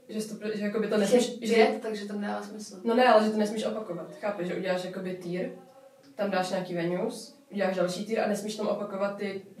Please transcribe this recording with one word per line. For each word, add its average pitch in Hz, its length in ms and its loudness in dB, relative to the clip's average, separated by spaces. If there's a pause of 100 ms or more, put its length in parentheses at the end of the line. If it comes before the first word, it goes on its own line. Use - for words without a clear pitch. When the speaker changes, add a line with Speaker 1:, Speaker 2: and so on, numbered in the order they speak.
Speaker 1:
Že 214 120 -4
jsi 220 80 -6
to - 60 -10
pro-, 214 220 -4
že 208 80 -2
jakoby 208 220 0
to 214 120 4
Speaker 2:
Těch 202 140 4
Speaker 1:
nesmíš, - 280 4
Speaker 2:
je 233 60 -4
Speaker 1:
že 214 80 4
Speaker 2:
pět, 220 260 6
takže 214 240 -6
to 202 80 -8
nedává 208 300 -4
smysl. 208 400 -14
Speaker 1:
No 233 120 2
ne, 247 120 8
ale 214 160 8
že 214 60 2
to 214 80 0
nesmíš 214 280 0
opakovat. 214 420 -6 (140)
Chápeš, 196 260 -4
že 180 80 -4
uděláš 180 300 -2
jakoby 185 280 -6
tier, 180 380 -6 (640)
tam 196 160 -2
dáš 185 180 0
nějaký 180 260 -2
venues, 180 600 -2 (160)
uděláš 277 240 0
další - 300 0
tier 226 180 0
a - 40 0
nesmíš 208 280 -2
tam 208 120 -2
opakovat 202 500 -2
ty 196 280 -6 (160)